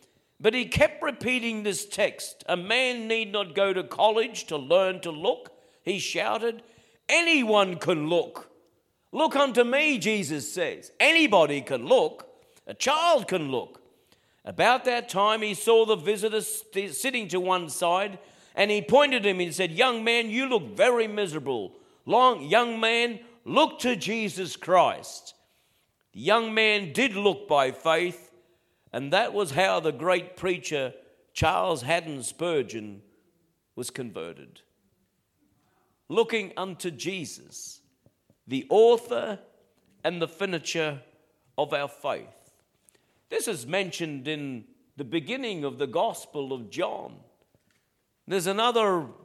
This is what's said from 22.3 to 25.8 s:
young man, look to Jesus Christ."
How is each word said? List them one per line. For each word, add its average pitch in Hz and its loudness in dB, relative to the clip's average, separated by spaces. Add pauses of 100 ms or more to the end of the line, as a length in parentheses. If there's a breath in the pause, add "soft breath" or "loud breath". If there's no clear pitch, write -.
young 226 2
man, 233 0 (260 loud breath)
look 285 2
to 240 0
Jesus 185 -4
Christ." 143 2 (760)